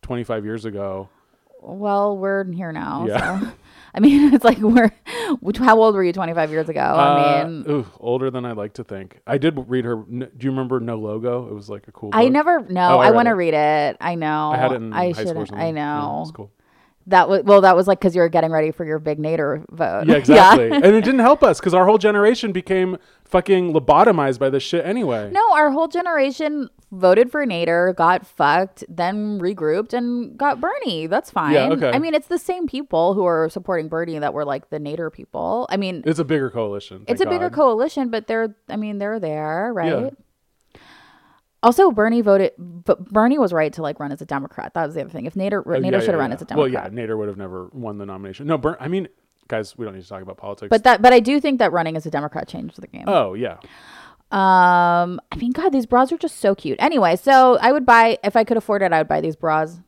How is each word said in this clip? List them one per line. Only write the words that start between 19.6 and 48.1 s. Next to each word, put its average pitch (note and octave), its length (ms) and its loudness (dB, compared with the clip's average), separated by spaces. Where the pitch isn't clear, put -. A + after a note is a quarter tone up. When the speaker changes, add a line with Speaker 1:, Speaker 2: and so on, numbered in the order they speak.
Speaker 2:
vote. C3+ 360 -4
<laughs> - 0 -
Speaker 1:
Yeah, - 80 6
exactly. D3+ 540 8
Speaker 2:
Yeah. D4 80 0
Speaker 1:
And - 100 2
it G#3+ 180 8
didn't B3+ 160 2
help C4+ 220 4
us G#3+ 180 4
'cause F3+ 140 -2
our F#3 100 6
whole G#3+ 140 4
generation G#3 540 2
became F#3 440 -2
fucking F3+ 480 2
lobotomized D3+ 680 4
by C3+ 120 0
this C3+ 120 -2
shit E3+ 240 -4
anyway. C3+ 460 -4
Speaker 2:
No, G4+ 220 2
our D4+ 160 4
whole D#4+ 180 -2
generation D4+ 800 -4
voted F#3+ 380 4
for D4 160 -4
Nader, F3 500 0
got F3 300 2
fucked, E3 640 0
then G3 520 -6
regrouped F3+ 520 -4
and A#3+ 440 -6
got C#4 240 -2
Bernie. D#4 460 -6
That's G3+ 240 -4
fine. D3+ 240 0
Speaker 1:
Yeah, C3+ 160 2
okay. C#3+ 200 -2
Speaker 2:
I B3+ 100 0
mean, D#4+ 140 -4
it's D4 120 -2
the F4 120 -4
same F4+ 280 -6
people F#3+ 480 -2
who G3 100 -2
are D#3+ 240 0
supporting E3+ 400 -8
Bernie E3 300 -6
that D3 160 -6
were, D3 100 -4
like, C#3+ 260 -8
the D#3 80 -8
Nader D3+ 340 -8
people. - 580 -8
I F#3+ 80 -4
mean, F#3 260 -6
Speaker 1:
It's D#3 140 -2
a E3 60 -2
bigger C3+ 260 -2
coalition, G2+ 580 -8
Speaker 2:
it's A#3+ 120 -4
Speaker 1:
thank F#4+ 80 0
Speaker 2:
a - 40 -2
bigger F4 160 -4
Speaker 1:
God. - 80 -8
Speaker 2:
coalition, C4 540 0
but A3 160 -4
they're, A3+ 280 -4
I A#3 80 -10
mean, G#3+ 220 -8
they're G#3 220 -6
there, D#3+ 520 -6
right? E3+ 160 -4
Speaker 1:
Yeah. - 760 -18
Speaker 2:
Also, C4+ 280 6
Bernie A3+ 320 0
voted, G3 360 4
but F3 540 -4
Bernie A#3 260 2
was G3+ 140 0
right D#3 220 0
to, E3 80 -12
like, C#3+ 180 -8
run C#3+ 120 -10
as - 100 -14
a D#3+ 40 -16
Democrat. - 460 -10
That E3 140 -6
was D3+ 80 -12
the D3+ 80 -8
other - 80 -12
thing. - 160 -12
If D#3 80 -12
Nader, G3 300 -4
Speaker 1:
Oh, - 60 -10
Speaker 2:
Nader C#3+ 220 -2
Speaker 1:
yeah, G3 80 0
Speaker 2:
should A3 80 -2
have F#3 60 0
Speaker 1:
yeah, - 20 -2
Speaker 2:
run C3+ 140 -2
Speaker 1:
yeah. - 60 -8
Speaker 2:
as - 60 -16
a - 40 -16
Speaker 1:
Well, D3 100 2
Speaker 2:
Democrat. B2+ 260 -6
Speaker 1:
yeah, A#2+ 140 -10
Nader A2 120 -6
would G#2 100 -6
have G2 80 -10
never F#2 380 -14
won A2 240 -12
the G2+ 80 -12
nomination. G2 400 -14